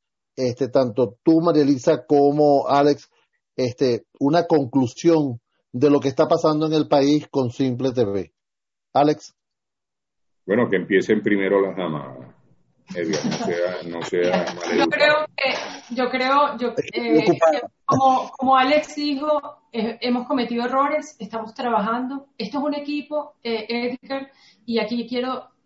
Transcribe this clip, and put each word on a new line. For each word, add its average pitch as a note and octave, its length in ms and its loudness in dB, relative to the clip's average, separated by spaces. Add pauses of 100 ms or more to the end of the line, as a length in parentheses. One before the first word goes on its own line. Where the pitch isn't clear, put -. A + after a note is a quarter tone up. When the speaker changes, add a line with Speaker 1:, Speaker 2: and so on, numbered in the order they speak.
(360)
Speaker 1:
este, B2+ 320 -2
tanto A#2+ 560 0
tú, D#3+ 160 4
María D#3 240 4
Elisa, C#3 420 2
como C#3+ 640 4
Alex, C#3+ 420 2 (460)
este, B2+ 480 0 (160)
una D#3 240 2
conclusión C#3 960 0 (320)
de C3 180 2
lo C#3+ 80 4
que C#3 80 -4
está C#3+ 220 2
pasando D#3 380 2
en D#3 80 -2
el D3+ 120 0
país C#3+ 420 2
con C3 220 -2
Simple C3 400 -2
T A#2+ 140 0
V. G2 280 -4 (640)
Alex. D3 400 0 (1120)
Speaker 2:
Bueno, G#2+ 240 0
que F#2+ 60 2
empiecen G2 440 0
primero G2 400 0
las F#2+ 160 -2
damas, D2 420 -8 (760)
Edgar, D#2+ 300 -4
no D#2 200 -4
sea, F2 460 -4
no E2 120 -8
sea F2+ 440 0
Speaker 3:
<laughs> - 0 -
Yo - 80 -8
Speaker 2:
maleducado. - 360 0
Speaker 3:
creo D4+ 240 2 (220)
que, - 580 -8
yo B3 140 -2
creo, C4 500 0
yo, A#3+ 100 -4
Speaker 1:
Es - 220 -6
que A#3 100 -6
Speaker 3:
eh, A#3 180 2
Speaker 1:
estoy E3 160 4
ocupado. D#3+ 180 2
Speaker 3:
que D3 80 -4 (240)
como, C4 460 2
como C4 260 2
Alex C#4+ 400 2
dijo, D4 320 -4 (440)
eh, A3+ 280 -4
hemos B3 260 -2
cometido A#3+ 380 -2
errores, C#4+ 540 -2
estamos A3 340 -10
trabajando. B3 760 -4 (100)
Esto A3+ 200 -8
es C4+ 60 -4
un D4 100 -2
equipo, D4 680 -8
eh, A3 240 -6 (360)
Edgar, C4+ 260 -10 (360)
y A3+ 140 -2
aquí A3+ 280 -4
quiero B3+ 420 -6 (180)